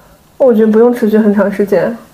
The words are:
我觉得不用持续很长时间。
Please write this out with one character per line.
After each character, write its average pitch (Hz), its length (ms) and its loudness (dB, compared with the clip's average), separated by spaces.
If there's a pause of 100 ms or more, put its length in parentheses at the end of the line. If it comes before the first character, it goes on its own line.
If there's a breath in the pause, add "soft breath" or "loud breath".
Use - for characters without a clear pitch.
(380 soft breath)
我 254 160 2
觉 214 80 2
得 220 100 2
不 214 60 2
用 240 160 2
持 240 160 -2
续 208 80 0
很 214 160 2
长 202 180 0
时 202 140 -4
间。 202 320 -2 (160)